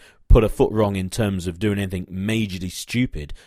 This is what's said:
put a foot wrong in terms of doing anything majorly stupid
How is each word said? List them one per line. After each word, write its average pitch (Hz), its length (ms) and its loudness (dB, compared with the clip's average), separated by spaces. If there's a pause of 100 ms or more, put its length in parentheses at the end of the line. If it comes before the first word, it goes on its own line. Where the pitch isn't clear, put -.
(300)
put - 140 10
a 104 60 2
foot - 220 2
wrong 104 240 2
in 92 140 -4
terms 98 380 -2
of 85 100 -6
doing 101 220 0
anything 95 260 -6
majorly 95 640 -4
stupid 101 640 -4 (140)